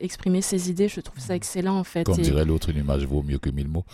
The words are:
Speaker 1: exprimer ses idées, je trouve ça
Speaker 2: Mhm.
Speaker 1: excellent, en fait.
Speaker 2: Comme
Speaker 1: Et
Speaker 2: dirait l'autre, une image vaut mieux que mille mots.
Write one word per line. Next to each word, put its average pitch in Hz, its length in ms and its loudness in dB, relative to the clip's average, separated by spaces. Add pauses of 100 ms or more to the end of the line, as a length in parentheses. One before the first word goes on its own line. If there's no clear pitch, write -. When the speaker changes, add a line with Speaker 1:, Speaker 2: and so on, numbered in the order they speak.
Speaker 1:
exprimer 185 420 0
ses 180 280 0
idées, 190 180 2
je 180 120 -8
trouve - 180 -12
ça 131 140 -6
Speaker 2:
Mhm. 180 40 0
Speaker 1:
excellent, 190 420 -2
en 185 60 0
fait. 170 200 -2
Speaker 2:
Comme - 160 4
Speaker 1:
Et - 20 2
Speaker 2:
dirait 80 220 4
l'autre, 78 260 2
une 76 80 0
image 69 280 2
vaut 71 160 0
mieux 71 160 -2
que - 120 -2
mille 69 180 -2
mots. 80 260 -4